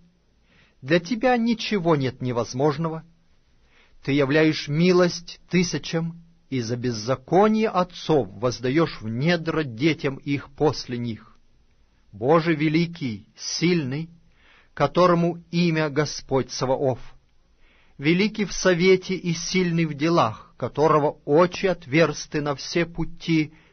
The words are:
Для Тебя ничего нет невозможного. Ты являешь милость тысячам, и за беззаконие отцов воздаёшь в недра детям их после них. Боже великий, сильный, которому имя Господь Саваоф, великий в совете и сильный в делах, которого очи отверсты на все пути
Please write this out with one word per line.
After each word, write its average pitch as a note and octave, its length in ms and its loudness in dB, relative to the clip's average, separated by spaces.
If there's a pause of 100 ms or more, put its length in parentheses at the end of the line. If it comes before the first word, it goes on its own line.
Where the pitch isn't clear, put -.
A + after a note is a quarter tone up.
(840)
Для D#3+ 180 2
Тебя B3 380 0
ничего G#3+ 580 0
нет C3 240 -4
невозможного. C#3+ 840 -2 (960)
Ты C3+ 100 -2
являешь D3 560 2
милость F3 800 2
тысячам, E3 720 -2 (280)
и C3 100 -2
за A#2 160 -4
беззаконие C3 920 0
отцов D#3+ 640 0
воздаёшь B2+ 680 -2
в A2 80 -8
недра D#3 560 -2
детям C3+ 520 -2
их - 340 -6
после B2+ 480 -2
них. A#2 400 -10 (720)
Боже D#3 420 2
великий, D3+ 800 -2
сильный, D#3+ 760 -2 (640)
которому E3+ 680 2 (100)
имя D#3+ 360 2
Господь C3+ 600 -2
Саваоф, C3 480 -2 (960)
великий G3 480 0
в - 80 -6
совете F#3 640 2
и F3 180 -4
сильный E3+ 520 -2
в D#3 100 -4
делах, C#3 640 0
которого D3 680 0
очи F3 420 2
отверсты D#3 720 -2
на D3 160 -4
все E3+ 300 -4
пути D#3+ 680 -2 (180)